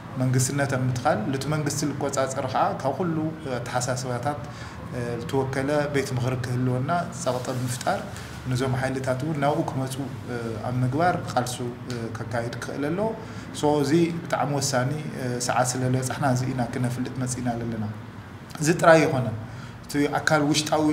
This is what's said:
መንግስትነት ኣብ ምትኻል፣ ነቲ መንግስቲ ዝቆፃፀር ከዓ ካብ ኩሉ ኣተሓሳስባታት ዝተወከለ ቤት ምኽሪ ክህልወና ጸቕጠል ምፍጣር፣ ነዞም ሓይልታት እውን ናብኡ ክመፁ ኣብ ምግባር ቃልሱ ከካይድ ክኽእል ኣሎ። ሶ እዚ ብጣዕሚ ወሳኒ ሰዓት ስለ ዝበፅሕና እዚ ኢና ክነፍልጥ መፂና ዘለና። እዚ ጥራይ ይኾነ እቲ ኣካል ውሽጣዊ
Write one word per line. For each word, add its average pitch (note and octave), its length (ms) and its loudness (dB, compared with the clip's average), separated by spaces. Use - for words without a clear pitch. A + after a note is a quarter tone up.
መንግስትነት B2+ 560 2
ኣብ B2+ 120 0
ምትኻል፣ B2+ 420 2
ነቲ C3+ 220 -2
መንግስቲ D3+ 380 0
ዝቆፃፀር C3+ 420 0
ከዓ C3 320 2
ካብ D3+ 220 -2
ኩሉ E3+ 220 0
ኣተሓሳስባታት B2 880 -2
ዝተወከለ C3+ 540 0
ቤት C3+ 220 2
ምኽሪ B2 260 0
ክህልወና B2+ 540 0
ጸቕጠል B2 460 -2
ምፍጣር፣ - 400 -2
ነዞም B2+ 300 2
ሓይልታት C3 460 0
እውን D#3 180 -2
ናብኡ D3 260 4
ክመፁ C3 300 -4
ኣብ B2 140 -2
ምግባር C#3 400 2
ቃልሱ - 300 -2
ከካይድ A#2 440 -4
ክኽእል C#3 300 -6
ኣሎ። E3 140 -2
ሶ - 120 -4
እዚ C#3 160 4
ብጣዕሚ - 400 0
ወሳኒ C3 380 2
ሰዓት B2+ 280 2
ስለ B2+ 160 0
ዝበፅሕና B2+ 460 2
እዚ B2+ 160 4
ኢና C3 220 0
ክነፍልጥ B2 480 -2
መፂና B2+ 400 -2
ዘለና። A2+ 300 -4
እዚ D3 180 -2
ጥራይ E3 260 8
ይኾነ C3 280 2
እቲ - 120 -10
ኣካል D3 340 2
ውሽጣዊ D3+ 500 2